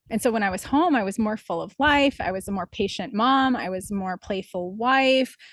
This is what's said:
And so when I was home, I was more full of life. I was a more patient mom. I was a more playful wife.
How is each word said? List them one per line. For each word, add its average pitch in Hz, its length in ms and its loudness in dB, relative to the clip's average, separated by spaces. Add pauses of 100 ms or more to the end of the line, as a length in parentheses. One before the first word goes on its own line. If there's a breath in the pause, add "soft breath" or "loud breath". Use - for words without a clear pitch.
(100)
And 226 100 -2
so 247 120 2
when 220 100 0
I 196 80 0
was 185 140 -6
home, 302 320 4
I 214 80 2
was 196 140 -4
more 214 180 0
full 170 260 -4
of - 160 -12
life. 285 420 4
I 185 120 -4
was 190 160 -6
a 202 40 -4
more 190 140 -4
patient - 480 -6
mom. 262 400 4
I 160 160 -4
was 185 200 -8
a 208 40 -6
more 185 240 -4
playful 185 560 -6
wife. 262 640 2 (160 loud breath)